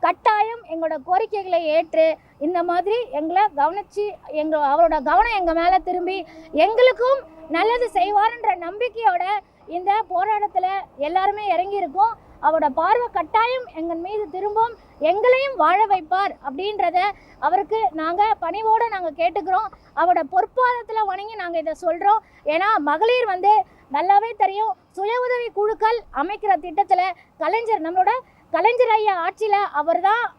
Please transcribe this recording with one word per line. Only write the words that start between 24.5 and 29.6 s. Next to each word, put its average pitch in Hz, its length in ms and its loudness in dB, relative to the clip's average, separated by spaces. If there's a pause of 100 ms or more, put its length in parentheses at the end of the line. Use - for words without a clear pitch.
சுய 415 340 -2
உதவி 494 320 -2
குழுக்கள் 440 420 0 (220)
அமைக்கிற 392 340 0 (100)
திட்டத்துல 359 360 0 (360)
கலைஞர், 403 500 -2
நம்மளோட 370 260 2 (380)
கலைஞர் 453 460 2
ஐயா 427 180 2 (100)
ஆட்சியில 403 320 -2 (240)